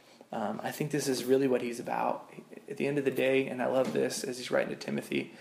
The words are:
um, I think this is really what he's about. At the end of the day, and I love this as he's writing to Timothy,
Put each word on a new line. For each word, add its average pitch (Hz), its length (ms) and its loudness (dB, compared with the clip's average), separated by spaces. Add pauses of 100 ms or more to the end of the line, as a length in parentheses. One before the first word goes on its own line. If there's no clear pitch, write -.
(320)
um, 110 320 -4
I 127 80 -4
think 151 200 -2
this 143 180 0
is 120 160 0
really 135 220 6
what 123 140 4
he's 120 200 -6
about. 120 500 -2 (380)
At - 80 -10
the 139 100 0
end 143 100 2
of 139 60 0
the 135 80 4
day, 131 360 4
and 127 140 -4
I 127 60 2
love 127 240 2
this 131 320 0
as 123 140 -4
he's 123 140 -6
writing 135 180 2
to - 60 -4
Timothy, - 640 -4